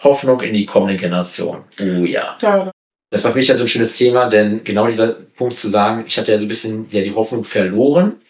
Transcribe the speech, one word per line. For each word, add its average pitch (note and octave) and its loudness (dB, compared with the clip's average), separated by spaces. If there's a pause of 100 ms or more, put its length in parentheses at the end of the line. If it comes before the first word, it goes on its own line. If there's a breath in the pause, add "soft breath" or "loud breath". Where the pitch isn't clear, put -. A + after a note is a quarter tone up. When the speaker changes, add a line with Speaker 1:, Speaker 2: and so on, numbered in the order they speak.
Speaker 1:
Hoffnung C3+ 4
in G#2+ -4
die G#2 2
kommende G2 0
Generation. F2+ -6 (140)
Oh F2+ 0
ja. - -4
Speaker 2:
Ja. G3 2 (400)
Speaker 1:
Das G2+ -2
war A#2 0
für B2+ 0
mich C3 2
ja B2+ 4
so A#2 0
ein A#2 0
schönes A#2 0
Thema, B2 4
denn G#2+ 2
genau G#2+ 0
dieser A2+ 0
Punkt - -6
zu A2 -6
sagen, G#2+ 0
ich - -4
hatte - 0
ja G#2+ 4
so G#2 -2
ein G#2+ -4
bisschen, A2 -6
ja, G2+ 0
die G2+ -4
Hoffnung A2 -2
verloren, C#3 2 (140 soft breath)